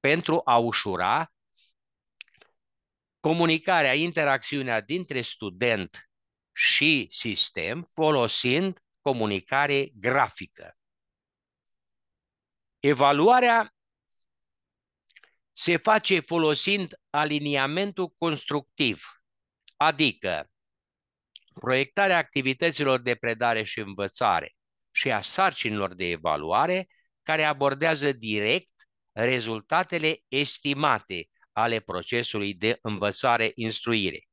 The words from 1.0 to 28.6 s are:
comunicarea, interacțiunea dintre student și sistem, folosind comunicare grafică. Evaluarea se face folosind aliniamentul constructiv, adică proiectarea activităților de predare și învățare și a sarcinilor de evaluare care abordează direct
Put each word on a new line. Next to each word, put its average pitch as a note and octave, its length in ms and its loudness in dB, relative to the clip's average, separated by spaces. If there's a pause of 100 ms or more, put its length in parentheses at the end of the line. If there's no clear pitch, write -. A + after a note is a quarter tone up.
comunicarea, D#3+ 720 2
interacțiunea C#3+ 840 -2
dintre C#3+ 400 -6
student G#2+ 880 -4 (420)
și C#3+ 580 2
sistem, A2 840 -4
folosind D3+ 880 0 (220)
comunicare C3+ 960 0
grafică. A#2+ 840 -4 (2000)
Evaluarea D#3 960 4 (1900)
se F3 160 2
face G3+ 440 2
folosind E3 760 0 (160)
aliniamentul D3 1000 -2 (100)
constructiv, C#3 840 -2 (720)
adică C3+ 720 0 (1040)
proiectarea C3+ 640 0
activităților C3+ 840 0
de A#2+ 140 0
predare A#2 480 -2
și - 160 -8
învățare G2 760 -2 (360)
și - 200 -2
a A2 100 0
sarcinilor G#2+ 760 -2
de F2+ 140 -4
evaluare E2+ 800 -2 (340)
care D#3 220 -2
abordează C#3+ 680 0
direct A2 600 -2 (400)